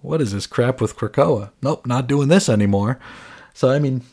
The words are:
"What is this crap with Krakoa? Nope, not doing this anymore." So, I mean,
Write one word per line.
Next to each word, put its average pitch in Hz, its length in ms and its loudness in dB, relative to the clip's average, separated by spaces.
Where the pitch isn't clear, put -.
"What 156 200 -2
is 107 100 -2
this 98 160 -6
crap 123 320 0
with 110 160 -2
Krakoa? 117 560 0
Nope, - 260 -4
not 123 200 -2
doing 139 220 2
this 190 180 4
anymore." 104 520 2
So, - 160 0
I 139 100 2
mean, 131 340 -2